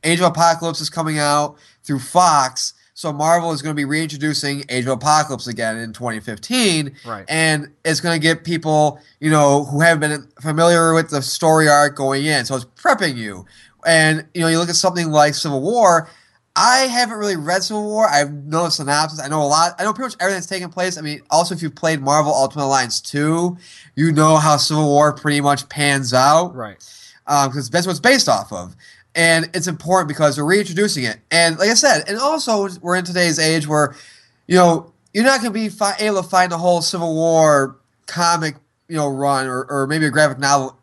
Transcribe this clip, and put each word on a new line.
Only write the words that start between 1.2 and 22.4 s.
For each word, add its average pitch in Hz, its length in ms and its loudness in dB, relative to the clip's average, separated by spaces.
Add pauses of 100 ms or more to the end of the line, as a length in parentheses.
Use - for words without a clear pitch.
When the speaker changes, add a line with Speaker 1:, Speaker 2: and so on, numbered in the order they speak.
Speaker 1:
through 139 160 -4
Fox, 147 760 0 (200)
so 160 180 -8
Marvel 165 400 0
is 139 100 -8
gonna 156 120 -6
be 147 100 -4
reintroducing 151 840 -4
Age 123 160 -4
of 131 80 -4
Apocalypse 139 540 0
again 113 320 -6
in 113 140 -10
twenty 113 280 -8
fifteen. 156 760 -4 (100)
Speaker 2:
Right. 110 240 -12
Speaker 1:
And 156 400 0 (160)
it's 156 160 -2
gonna 165 180 -2
get 165 260 0
people, 156 560 0 (200)
you 156 100 -2
know, 147 340 4
who 143 160 -4
haven't 165 200 4
been 151 280 -4 (120)
familiar 165 520 2
with 160 180 2
the 143 120 -4
story 160 460 2
arc 147 280 4
going 139 280 -2
in. 147 200 -2
So 135 120 -6
it's 120 100 -8 (100)
prepping 202 400 -2
you. 101 300 -10 (400)
And, 156 480 2
you 175 80 -6
know, 165 60 0
you 165 100 2
look 170 100 -2
at 170 80 -6
something 170 360 0
like 147 240 4
Civil 143 260 -4
War, 180 460 2 (480)
I 240 220 4 (100)
haven't 240 300 -4
really 202 180 -4
read 175 260 -2
Civil 208 220 -6
War. 214 240 0
I 147 160 2
know 147 420 -4
a 160 40 -4
synopsis. 151 500 -2
I 139 80 -10
know 151 140 -2
a - 40 0
lot. 165 320 2
I 185 60 -4
know 214 80 -2
pretty 254 140 -8
much 233 120 -12
everything 190 200 -2
that's 180 100 -12
taking 180 220 -8
place. 180 280 -4
I 156 40 -12
mean, 147 180 -8 (100)
also, 165 240 2
if 170 80 -8
you've 156 140 -6
played 160 240 -2
Marvel 147 320 2
Ultimate 135 320 0